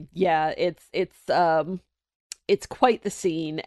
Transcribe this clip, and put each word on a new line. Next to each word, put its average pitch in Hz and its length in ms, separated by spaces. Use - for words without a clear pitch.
yeah, 160 460
it's, - 340
it's, - 380
um, 165 520
it's 196 180
quite - 380
the 202 80
scene, 160 560